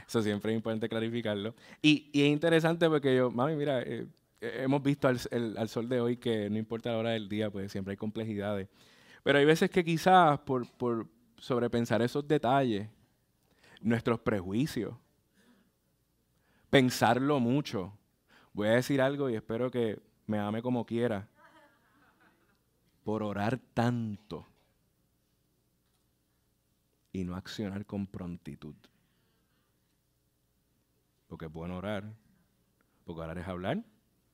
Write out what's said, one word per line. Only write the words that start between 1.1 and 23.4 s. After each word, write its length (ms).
Y, 320
y 100
es 60
interesante 600
porque 260
yo, 140
"Mami, 260
mira, 260
eh, 260
eh, 220
hemos 180
visto 260
al, 120
el, 260
al 120
sol 200
de 120
hoy 160
que 320
no 80
importa 340
la 60
hora 140
del 180
día, 220
pues 200
siempre 200
hay 60
complejidades". 720
Pero 160
hay 60
veces 240
que 140
quizás 560
por, 300
por 380
sobrepensar 640
esos 260
detalles, 640
nuestros 380
prejuicios, 760
pensarlo 680
mucho. 580
Voy 140
a 40
decir 300
algo 280
y 60
espero 360
que 280
me 120
ame 220
como 240
quiera. 420
Por 160
orar 380